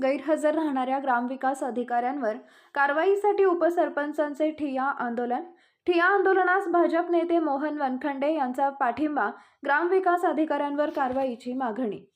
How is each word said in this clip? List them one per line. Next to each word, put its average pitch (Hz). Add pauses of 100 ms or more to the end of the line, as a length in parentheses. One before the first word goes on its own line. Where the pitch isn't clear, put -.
गैरहजर 285
राहणाऱ्या 269
ग्रामविकास 262
अधिकाऱ्यांवर 247 (380)
कारवाईसाठी 392
उपसरपंचांचे 311
ठिय्या 277 (160)
आंदोलन. 240 (440)
ठिय्या 349
आंदोलनास 381
भाजप 339
नेते 339
मोहन 302
वनखंडे 277
यांचा 277 (120)
पाठिंबा, 247 (360)
ग्रामविकास 349
अधिकाऱ्यांवर 294
कारवाईची 254
मागणी. 226